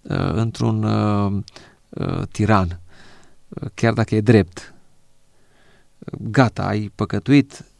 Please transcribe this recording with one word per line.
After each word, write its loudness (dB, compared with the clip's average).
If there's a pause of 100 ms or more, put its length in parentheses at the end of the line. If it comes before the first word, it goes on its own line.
uh, -4
într-un, -2
uh, 0 (480)
uh, -6 (100)
tiran, 0 (720)
uh, -12
chiar 0
dacă 0
e 2
drept. 4 (1500)
Gata, 0
ai -4
păcătuit 0 (140)